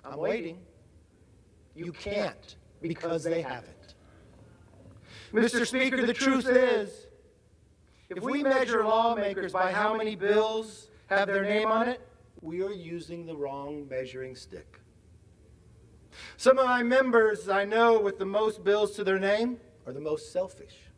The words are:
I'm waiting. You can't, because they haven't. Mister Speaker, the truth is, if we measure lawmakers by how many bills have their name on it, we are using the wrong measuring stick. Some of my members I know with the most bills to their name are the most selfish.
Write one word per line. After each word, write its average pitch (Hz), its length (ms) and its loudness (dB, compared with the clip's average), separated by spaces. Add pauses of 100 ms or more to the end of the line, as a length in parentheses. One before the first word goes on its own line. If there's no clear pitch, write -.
I'm 135 140 -12
waiting. 180 480 -4 (1080)
You 170 180 -10
can't, 202 640 -6 (240)
because 165 440 -4
they 165 180 0
haven't. 127 320 -10 (1600)
Mister 226 360 2
Speaker, 262 400 0
the 240 80 0
truth 262 340 2
is, 247 580 2 (1000)
if 185 140 -8
we 277 200 -2
measure 262 400 2
lawmakers 208 720 2
by 185 200 2
how 208 220 2
many 214 220 -4
bills 214 720 0 (200)
have 196 200 2
their 196 140 0
name 214 280 0
on 226 160 2
it, 247 140 -4 (400)
we 170 220 -6
are 196 100 -4
using 170 540 -12
the 160 100 -12
wrong 143 520 -8
measuring 131 460 -8
stick. - 460 -20 (1600)
Some 262 200 6
of 262 60 4
my 247 180 2
members 233 680 4
I 196 160 0
know 226 340 4
with 196 180 -2
the 190 60 -4
most 208 400 -2
bills 208 280 2
to 202 120 -8
their 190 140 2
name 214 420 0 (240)
are 123 80 -12
the 139 80 -10
most 156 320 -6
selfish. - 640 -8